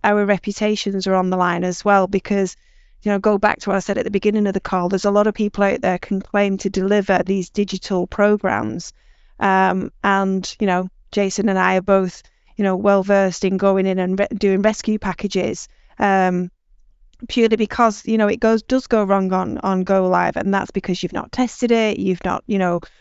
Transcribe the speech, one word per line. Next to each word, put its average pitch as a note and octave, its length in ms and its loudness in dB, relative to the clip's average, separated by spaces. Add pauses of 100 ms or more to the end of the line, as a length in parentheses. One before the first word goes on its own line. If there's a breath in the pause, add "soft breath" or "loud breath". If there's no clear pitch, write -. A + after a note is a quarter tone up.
our G#3 220 2
reputations G3+ 800 -2
are F#3+ 80 2
on F#3 160 2
the F#3 60 0
line F3 280 0
as F3+ 200 -6
well, G3 220 4
because, G3 500 -2 (460)
you G#3 80 0
know, G3+ 80 2
go G3+ 200 2
back G#3 220 0
to - 100 -6
what F#3+ 60 2
I F#3+ 40 0
said G3+ 160 -4
at A3 80 -4
the - 60 -6
beginning G#3 360 0
of G3 80 -2
the F#3+ 60 -4
call, F3+ 280 -2
there's F#3+ 180 -2
a G3+ 40 2
lot G#3 160 4
of G#3+ 80 0
people G3+ 300 -2
out G3 160 0
there F#3 180 0
can F#3+ 220 -4
claim G3 380 0
to - 100 -6
deliver G3 560 2
these F#3+ 240 -2
digital F#3+ 580 -2
programs. G#3 840 0 (480)
Um, F#3+ 500 2 (140)
and, F#3+ 560 0
you G#3+ 60 2
know, F#3 240 0 (200)
Jason G3+ 380 0
and F#3+ 100 2
I F#3 180 2
are F#3+ 40 2
both, F#3+ 420 0 (360)
you G3+ 60 0
know, F#3+ 120 2
well G3+ 260 4
versed G3 420 2
in F#3+ 120 0
going G3 300 2
in F#3+ 120 0
and F#3 220 0
re-, G3+ 60 2 (100)
doing G3 240 2
rescue G#3+ 380 0
packages, - 720 -6 (300)
um, F#3 520 2 (800)
purely A3+ 280 2
because, A3+ 500 -2
you A3 120 0
know, G#3 100 2
it G3+ 120 -2
goes, A3+ 220 2
does C4 240 -2
go A3 160 2
wrong F#3+ 300 0
on, F#3 260 -2
on F#3 240 -2
go F#3+ 260 2
live, F3 280 0
and G3 180 -2
that's G3 160 -2
because F#3 320 -4
you've F3+ 100 -6
not - 200 -8
tested B3 400 -2
it, A3 260 2
you've F#3 260 -2
not, - 220 -4
you G3 120 -2
know, F3 220 0 (200 soft breath)